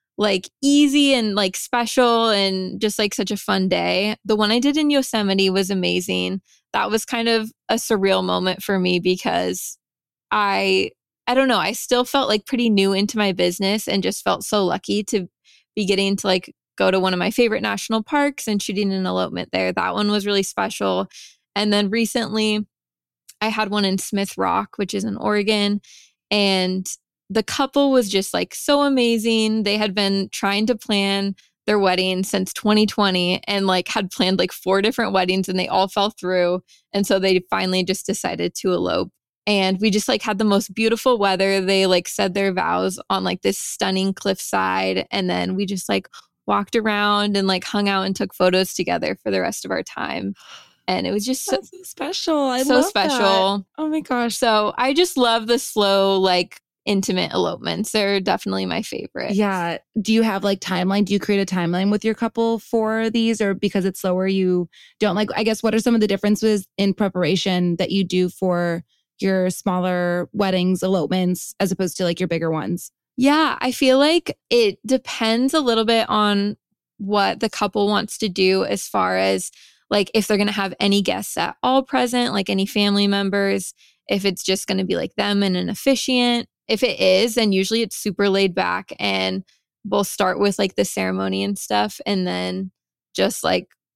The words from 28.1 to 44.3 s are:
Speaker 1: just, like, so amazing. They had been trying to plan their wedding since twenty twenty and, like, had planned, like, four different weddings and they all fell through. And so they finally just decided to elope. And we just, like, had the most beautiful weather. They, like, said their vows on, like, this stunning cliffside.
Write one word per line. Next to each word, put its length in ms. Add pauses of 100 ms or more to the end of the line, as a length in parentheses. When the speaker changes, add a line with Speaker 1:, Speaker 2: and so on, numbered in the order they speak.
Speaker 1:
just, 240
like, 200
so 280
amazing. 800
They 140
had 160
been 380
trying 340
to 100
plan 600 (300)
their 120
wedding 460
since 280
twenty 340
twenty 640
and, 200
like, 200
had 220
planned, 300
like, 120
four 300
different 300
weddings 360
and 100
they 100
all 200
fell 220
through. 520 (300)
And 140
so 140
they 200 (100)
finally 340
just 220
decided 500
to 160
elope. 380 (360)
And 340
we 100
just, 180
like, 140
had 160
the 60
most 300
beautiful 440
weather. 420
They, 260
like, 220
said 260
their 180
vows 480 (100)
on, 140
like, 180
this 160
stunning 560
cliffside. 1000